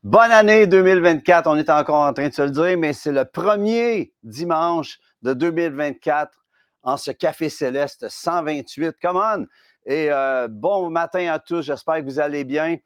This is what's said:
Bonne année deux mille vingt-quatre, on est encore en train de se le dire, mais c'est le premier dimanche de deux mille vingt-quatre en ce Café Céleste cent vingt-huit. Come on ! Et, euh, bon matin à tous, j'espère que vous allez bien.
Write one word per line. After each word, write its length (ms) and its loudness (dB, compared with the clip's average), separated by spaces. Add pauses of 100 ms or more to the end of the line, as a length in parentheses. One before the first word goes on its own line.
Bonne 280 6
année 360 8
deux 160 6
mille 180 4
vingt-quatre, 480 4
on 80 2
est 140 -2
encore 320 2
en 100 0
train 160 -4
de 60 -8
se 80 -2
le 80 0
dire, 280 0
mais 140 -2
c'est 200 -6
le 120 0
premier 880 -2 (100)
dimanche 760 -4 (240)
de 100 -2
deux 180 -2
mille 220 -4
vingt-quatre 720 -6 (380)
en 140 -4
ce 140 -10
Café 380 -4
Céleste 600 -6
cent 360 -6
vingt-huit. 580 -6
Come 140 -2
on ! 300 -2 (400)
Et, 240 -2
euh, 380 -2
bon 420 -4
matin 420 -4
à 60 -4
tous, 240 -6
j'espère 340 -4
que 80 -6
vous 160 -6
allez 240 -4
bien. 420 -4